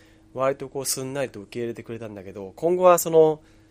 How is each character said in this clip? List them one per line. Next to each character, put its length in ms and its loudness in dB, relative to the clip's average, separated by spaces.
割 220 -2
と 120 -12
こ 120 -10
う 60 -8
す 160 -6
ん 120 -10
な 80 -4
り 80 -6
と 100 -16
受 100 -18
け 100 -10
入 80 -6
れ 60 -8
て 80 -16
く 100 -14
れ 60 -12
た 100 -14
ん 60 -16
だ 100 -16
け 80 -16
ど、 240 -14
今 200 0
後 80 2
は 140 8
そ 120 -4
の、 300 6